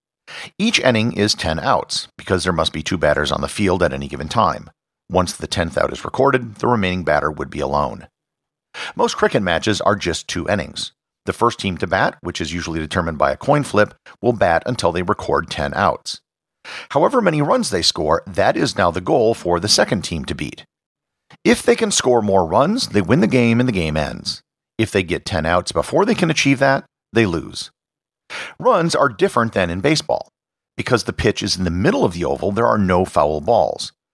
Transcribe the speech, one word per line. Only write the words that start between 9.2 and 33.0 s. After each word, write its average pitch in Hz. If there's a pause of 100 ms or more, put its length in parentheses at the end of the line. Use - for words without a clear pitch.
matches 87
are 101
just 87
two -
innings. - (320)
The -
first -
team 90
to -
bat, 95
which 87
is 82
usually 82
determined 82
by 71
a 69
coin 147
flip, 104 (260)
will 120
bat 92
until 90
they 87
record 80
ten 73
outs. - (720)
However 220
many 165
runs 208
they 95
score, 80
that 98
is -
now 90
the 85
goal 113
for 87
the 92
second -
team 78
to 80
beat. 69 (800)
If -
they 240
can 214
score 123
more 95
runs, 139
they 101
win 110
the 143
game 117
and 127
the 123
game 80
ends. 65 (360)
If 110
they 98
get 85
ten 78
outs 87
before 143
they 233
can 170
achieve 139
that, 135 (260)
they 113
lose. - (840)
Runs 180
are 139
different 117
than 92
in 87
baseball. - (460)
Because -
the -
pitch -
is 101
in 92
the 87
middle 127
of 104
the 85
oval, 71
there 113
are 113
no 92